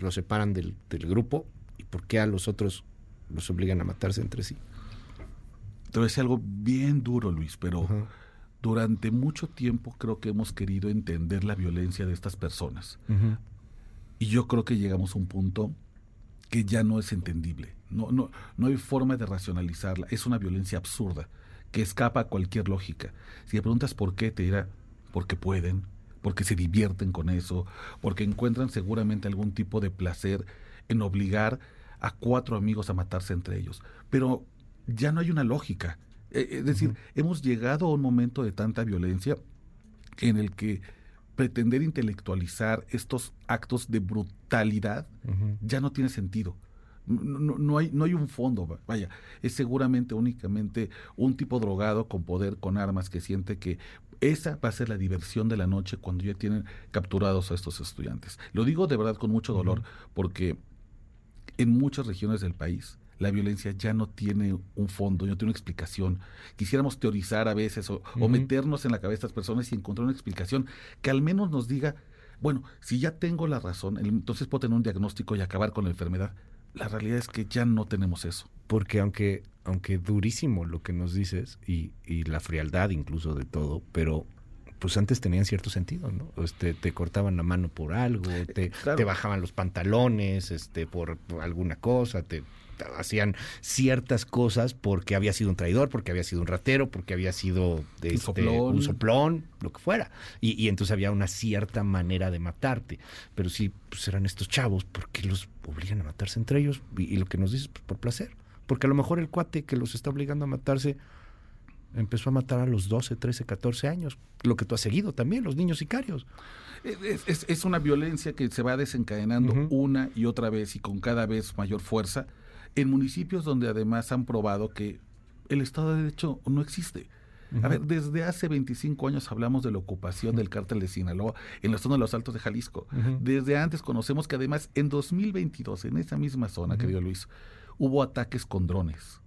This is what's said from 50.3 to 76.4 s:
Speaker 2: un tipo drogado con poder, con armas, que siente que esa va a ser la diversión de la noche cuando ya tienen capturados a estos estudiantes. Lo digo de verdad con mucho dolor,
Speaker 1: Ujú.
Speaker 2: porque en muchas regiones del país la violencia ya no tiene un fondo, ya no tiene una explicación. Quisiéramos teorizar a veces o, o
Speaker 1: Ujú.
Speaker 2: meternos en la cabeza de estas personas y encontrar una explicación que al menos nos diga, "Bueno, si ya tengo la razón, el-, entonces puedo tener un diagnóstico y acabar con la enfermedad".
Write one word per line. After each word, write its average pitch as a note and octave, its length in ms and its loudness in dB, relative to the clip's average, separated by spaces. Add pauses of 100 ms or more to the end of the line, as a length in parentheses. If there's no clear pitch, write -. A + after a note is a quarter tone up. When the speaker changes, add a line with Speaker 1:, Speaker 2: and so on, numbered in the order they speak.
Speaker 2:
un C3 220 2
tipo B2+ 220 0
drogado G#2+ 500 2
con F2 140 -2
poder, F#2 340 0
con G2 200 0
armas, F#2+ 320 0
que E2+ 120 -6
siente G2 380 -4
que F2+ 200 -4 (400)
esa D3+ 380 2
va C3 120 0
a G#2+ 40 -2
ser A#2+ 160 -4
la G#2 80 -4
diversión F#2+ 500 0
de A2+ 80 2
la F#2 120 2
noche F#2+ 280 0
cuando F#2 300 -4
ya G2+ 80 0
tienen G#2 320 -2 (260)
capturados F#2+ 600 2
a F2 40 0
estos E2+ 240 -6
estudiantes. - 600 -10 (120)
Lo A2 140 2
digo D#3+ 220 4
de C#3 100 4
verdad A2 180 2
con A2 160 0
mucho A2+ 220 0
dolor, F#2 260 2
Speaker 1:
Ujú. - 80 -8 (280)
Speaker 2:
porque F2+ 420 0 (1000)
en A#2+ 120 4
muchas C3+ 380 4
regiones G#2 340 -2
del F2 120 -2
país F2 460 -6 (200)
la G2+ 120 2
violencia G2+ 400 0
ya G#2+ 220 -2
no A2 160 0
tiene G2+ 500 0 (160)
un G2+ 140 0
fondo, F#2+ 360 0
ya G2 60 0
no F#2 60 -2
tiene A2 120 0
una A2+ 80 0
explicación. F2+ 640 -2 (380)
Quisiéramos C3+ 420 0
teorizar G#2+ 480 2
a G#2+ 60 2
veces G#2+ 360 -2
o, - 140 -6 (120)
o - 20 -6
Speaker 1:
Ujú. A2+ 120 6
Speaker 2:
meternos C3 540 2
en B2 80 2
la G#2+ 80 0
cabeza G#2 220 -2
de A#2 60 -4
estas - 60 -12
personas A#2 380 -2
y A#2+ 40 -2
encontrar G#2 280 -4
una C3 80 2
explicación C3 560 -2 (340)
que - 80 0
al C3+ 120 4
menos F#3 300 2
nos B2 180 -2
diga, C#3+ 260 0 (460)
"Bueno, C3+ 220 0 (180)
si B2 180 0
ya D#3+ 120 2
tengo E3 360 -2
la C3 140 0
razón, F#2+ 360 -4
el-, G#2 100 0
entonces A2 400 0
puedo C3+ 120 0
tener A#2 160 2
un A#2 80 4
diagnóstico G#2 540 0
y G2 40 2
acabar F#2+ 300 2
con G#2 140 0
la F2+ 60 2
enfermedad". F2 440 -2 (400)